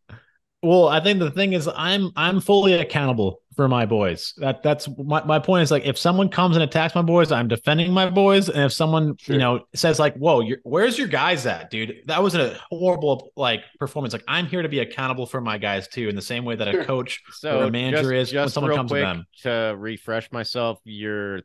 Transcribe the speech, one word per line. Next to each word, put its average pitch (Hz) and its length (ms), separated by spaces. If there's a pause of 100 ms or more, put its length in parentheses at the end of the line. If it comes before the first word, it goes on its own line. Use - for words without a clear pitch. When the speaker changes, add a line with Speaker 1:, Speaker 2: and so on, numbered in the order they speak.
(600)
Speaker 1:
well, 175 280
I 156 120
think 196 200
the 160 100
thing 190 220
is, 165 200
I'm, 185 440
I'm 175 240
fully 196 320
accountable 135 720 (120)
for 139 140
my 120 180
boys. 101 520
That, 135 260
that's 147 240 (100)
my, 151 260
my 151 140
point 180 240
is, 147 80
like, 147 160
if 139 100
someone 185 340
comes 180 260
and 165 80
attacks 156 320
my 175 60
boys, 165 280
I'm 120 160
defending 156 460
my 185 180
boys. 196 380
And 147 160
if 131 80
someone, 160 460
Speaker 2:
Sure. - 160
Speaker 1:
you 139 60
know, 123 200 (140)
says, 160 260
like, 151 160
"Whoa, 139 240
you're, 117 240
where's 190 340
your 277 80
guys 147 400
at, 85 240
dude? 110 360
That 160 180
was 185 100
a 135 220 (140)
horrible, 165 680
like, 120 260 (160)
performance." 131 340
Like, 113 140
I'm 165 200
here 175 160
to 160 60
be 143 120
accountable 127 460
for 131 140
my 110 180
guys 101 280
too, 117 220
in 101 80
the 95 60
same 120 220
way 117 120
that 107 120
a 101 40
Speaker 2:
Sure. 175 120
Speaker 1:
coach 131 380 (100)
Speaker 3:
So 147 280
Speaker 1:
or 131 40
a 113 60
manager 127 320
Speaker 3:
just, 127 280
Speaker 1:
is - 40
when 143 100
Speaker 3:
just 135 100
Speaker 1:
someone 151 160
Speaker 3:
real 147 80
Speaker 1:
comes 123 120
to 143 40
Speaker 3:
quick 143 100
Speaker 1:
them. 87 220 (160)
Speaker 3:
to 113 360
refresh 110 540
myself, 117 520
your 104 600